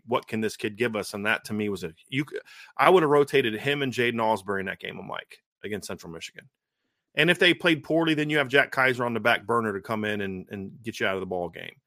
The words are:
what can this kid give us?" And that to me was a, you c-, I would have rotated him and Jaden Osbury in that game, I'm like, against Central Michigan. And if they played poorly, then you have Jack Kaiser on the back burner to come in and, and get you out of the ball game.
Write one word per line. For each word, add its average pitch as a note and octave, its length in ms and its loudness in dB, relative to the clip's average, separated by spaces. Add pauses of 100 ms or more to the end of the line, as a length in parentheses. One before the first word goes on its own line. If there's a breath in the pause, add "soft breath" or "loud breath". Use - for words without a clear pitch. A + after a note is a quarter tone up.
what B2 220 -2
can A2 160 -4
this G#2+ 120 -2
kid G#2+ 220 -6
give A2+ 200 -2
us?" G2 180 -6
And G2+ 100 -8
that G#2+ 220 -2
to A2 80 -6
me G#2 160 -2
was F2+ 120 -6
a, E2 120 -10 (140)
you C#3 220 -4
c-, - 60 -12 (400 loud breath)
I D3 140 6
would F3+ 120 8
have D3+ 60 2
rotated C#3 460 4
him C#3+ 260 -2
and C3+ 100 -2
Jaden A#2+ 300 0
Osbury G2+ 400 0
in F#2+ 60 -6
that F2+ 140 -8
game, F#2+ 180 -10
I'm G2+ 100 -14
like, - 300 -14 (260)
against G2+ 240 -8
Central F2 240 -12
Michigan. - 380 -16 (640)
And D3+ 120 4
if F3 120 2
they F3 140 6
played E3 280 2
poorly, D#3+ 320 0
then D3+ 160 0
you D3+ 80 2
have C#3 80 2
Jack C3 240 4
Kaiser B2+ 340 2
on A#2+ 100 -2
the A2+ 40 -2
back G#2+ 260 2
burner A2+ 280 0
to G2 80 -6
come G#2+ 240 -4
in G#2 160 -2
and, F#2+ 280 -6
and G2 320 -12
get A2+ 200 -12
you A2 80 0
out F#2+ 80 0
of F#2 40 -4
the F#2 60 -6
ball F2+ 220 -4
game. E2+ 260 -14 (120)